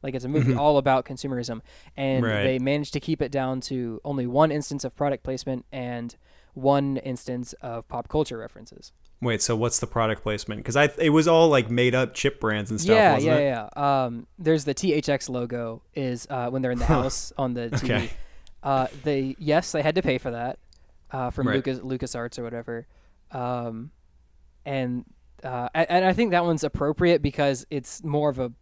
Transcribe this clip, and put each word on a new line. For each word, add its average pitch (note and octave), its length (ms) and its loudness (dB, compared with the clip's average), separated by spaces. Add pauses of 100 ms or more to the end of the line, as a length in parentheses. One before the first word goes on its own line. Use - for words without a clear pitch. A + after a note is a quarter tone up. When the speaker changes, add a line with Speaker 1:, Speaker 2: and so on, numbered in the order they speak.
Speaker 1:
Like, C3+ 100 -6
it's B2+ 100 -6
a B2+ 40 -4
movie C3+ 220 4
Speaker 2:
Mm-hmm. B2 100 2
Speaker 1:
all D3 160 6
about C3 300 4
consumerism, B2 560 -6 (340)
and C3+ 280 0
Speaker 2:
Right. G#2+ 200 0
Speaker 1:
they C3 140 2
managed C#3 340 -2
to D3 80 -4
keep D#3 220 -2
it B2 100 -4
down C3 300 -2
to A#2+ 420 -6
only C#3 220 -4
one C#3+ 260 4
instance C#3+ 320 -6
of C3 100 -6
product C#3 300 -2
placement C3 480 -6
and A#2+ 420 -8 (380)
one C#3 460 2
instance B2 560 -8
of A#2 340 -12
pop - 200 -8
culture D3 300 -2
references. - 540 -18 (300)
Speaker 2:
Wait, A2+ 180 0
so A#2 160 0
what's A#2 240 0
the A#2 60 -4
product A2 360 -2
placement? G#2 400 -6
'Cause A#2 140 -4
I, D3 220 4
it D#3+ 100 4
was D#3 180 6
all, E3 220 8
like, B2+ 220 4
made A#2+ 240 4
up B2+ 200 2
chip - 240 -2
brands G#2+ 320 -2
and G#2+ 80 -2
stuff, G3 160 4
Speaker 1:
Yeah, G3+ 200 8
Speaker 2:
wasn't D3+ 180 2
Speaker 1:
yeah, D3+ 60 4 (260)
Speaker 2:
it? G#2 120 -14
Speaker 1:
yeah. C#3 280 2
Um, A#2 220 -6 (120)
there's D#3 280 2
the C#3+ 80 0
T F#3 180 0
H C#3+ 160 0
X C#3 220 0
logo A#2+ 520 -6 (120)
is, B2+ 360 -4
uh, B2 200 -4
when C3 120 -2
they're B2+ 80 0
in B2 80 -2
the B2 60 0
Speaker 2:
Huh. C#3+ 180 4
Speaker 1:
house - 360 -4
on B2+ 160 -2
the A#2 160 -6
T - 60 -4 (120)
V. A2+ 60 2
Speaker 2:
Okay. G#2 160 -2 (520)
Speaker 1:
Uh, C3+ 240 0 (180)
they, C3+ 360 -2
yes, D#3 320 2
they - 100 0
had D#3 140 2
to F#3 60 0
pay C3+ 160 2
for B2+ 140 -6
that, A#2 260 -6 (540)
uh, B2+ 180 -4
from B2+ 180 -2
Speaker 2:
Right. G#2 80 2
Speaker 1:
Lucas, C3 240 -2
LucasArts B2 580 -8
or B2 40 -8
whatever. A#2 440 -8 (440)
Um, B2 600 -6 (760)
and, B2+ 400 -4 (360)
uh, B2 320 -6
a-, D#3+ 160 2
and F3+ 140 4
I F#3+ 80 6
think G#3+ 200 2
that F3 120 4
one's E3 180 2
appropriate D#3 600 4
because C#3 480 0
it's C#3 340 -8
more D3 240 2
of C3 100 -2
a B2 240 -2